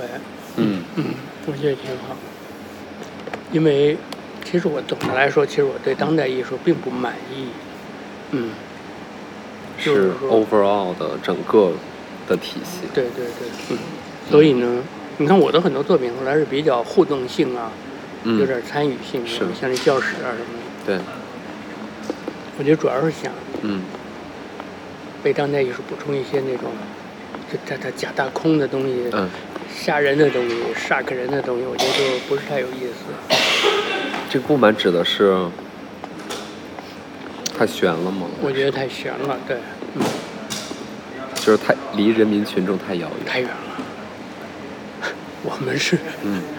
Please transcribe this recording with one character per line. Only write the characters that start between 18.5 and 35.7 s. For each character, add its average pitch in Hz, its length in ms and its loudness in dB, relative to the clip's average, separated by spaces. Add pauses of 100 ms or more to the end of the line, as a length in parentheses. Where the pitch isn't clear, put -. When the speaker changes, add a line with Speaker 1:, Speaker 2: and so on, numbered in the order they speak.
Speaker 1:
参 143 240 0
与 131 100 0 (120)
性 131 140 -2
啊， 117 40 -6
Speaker 2:
是。 - 140 -4 (200)
Speaker 1:
像 131 100 0
那 127 60 2
教 131 240 4
室 - 240 -2
啊 127 80 -2
什 113 60 -6
么 120 200 -8 (280)
的。 - 0 -
Speaker 2:
对。 98 120 2 (1600)
Speaker 1:
我 143 60 -2
觉 143 60 6
得 160 60 8
主 143 120 2
要 127 160 2
是 160 60 2
想 135 200 -4 (300)
Speaker 2:
嗯。 98 220 -2 (1400)
Speaker 1:
为 143 80 4
当 143 180 0
代 143 100 2
艺 123 120 2
术 120 160 -6
补 - 80 -6
充 143 180 -4
一 135 80 0
些 135 240 0
那 127 100 0
种， 123 140 -6 (800)
就 - 160 -2
它， 135 100 -4
它 127 200 -6
假 - 180 -6
大 135 140 0
空 156 300 4
的 135 100 2
东 135 140 0
西， 123 300 0
Speaker 2:
嗯。 101 160 0 (460)
Speaker 1:
吓 156 240 0
人 139 180 4
的 147 140 8
东 123 180 2
西， 117 80 0 (200)
吓 139 260 0
客 131 140 -4
人 123 120 -2
的 139 140 0
东 127 160 0
西， 127 60 -2
我 123 120 -4
觉 127 80 2
得 131 80 4
就 135 260 2 (100)
不 139 80 2
是 143 120 -2
太 143 120 0
有 127 80 0
意 127 180 -4
思。 110 260 -8 (1160)
Speaker 2:
这 139 80 2
个 127 80 -2
不 151 100 6
满 107 180 8
指 104 160 2
的 87 140 4
是 98 320 6 (2250)